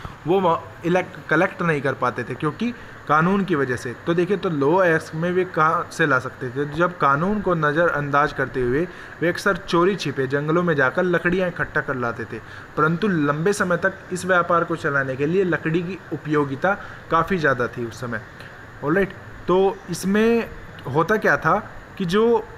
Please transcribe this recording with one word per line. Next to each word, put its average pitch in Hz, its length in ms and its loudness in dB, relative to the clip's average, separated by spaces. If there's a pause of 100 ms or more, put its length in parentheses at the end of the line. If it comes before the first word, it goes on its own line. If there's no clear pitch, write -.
(260)
वो 185 140 2
वहाँ 165 240 2 (200)
इलेक्ट-, 175 440 -2
कलेक्ट 175 340 2
नहीं 160 180 0
कर 135 120 0
पाते 123 320 -2
थे 117 100 -8
क्योंकि 156 400 -4 (340)
कानून 175 360 4
की 175 100 0
वजह 131 220 0
से। 117 180 -8 (120)
तो 165 80 0
देखिए, 180 220 2
तो 185 140 -2
लोह 156 320 4
अयस्क 160 320 2
में 170 180 -2
वे 180 120 2
कहाँ 165 480 2
से 165 140 2
ला 135 120 4
सकते 127 320 -6
थे? 139 180 -4
जब 170 300 0
कानून 165 420 2
को 185 140 0
नज़रअंदाज 147 760 2
करते 131 280 -2
हुए 135 280 0 (320)
वे 156 80 2
अक्सर 185 280 0
चोरी 180 400 2
छिपे 135 300 -2
जंगलों 151 360 0
में 170 120 2
जाकर 139 280 2
लकड़ियाँ 180 460 2
इकट्ठा 156 320 -2
कर 143 160 -4
लाते 120 280 -4
थे, 113 140 -10 (380)
परंतु 165 320 2
लंबे 156 440 2
समय 185 240 0
तक 175 180 0 (180)
इस 175 120 -6
व्यापार 175 400 2
को 165 120 -2
चलाने 139 400 0
के 143 100 0
लिए 185 180 2
लकड़ी 165 380 0
की 175 160 -8 (140)
उपयोगिता 151 680 0 (320)
काफ़ी 165 280 2
ज़्यादा 135 280 2
थी 120 180 -6
उस 113 160 -10
समय। 117 200 -6 (640)
ऑलराइट, 185 240 2 (400)
तो 185 300 4 (120)
इसमें 214 580 2 (460)
होता 160 220 2
क्या 185 200 4
था 180 340 0 (280)
कि 196 60 -2
जो 220 400 4 (140)